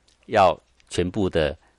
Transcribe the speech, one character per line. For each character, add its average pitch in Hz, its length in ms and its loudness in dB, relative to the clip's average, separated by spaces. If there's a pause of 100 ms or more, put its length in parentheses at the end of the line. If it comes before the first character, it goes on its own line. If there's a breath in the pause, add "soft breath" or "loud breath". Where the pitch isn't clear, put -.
(260)
要 95 320 2 (300)
全 90 200 -4
部 92 220 -4
的 76 260 -2 (220)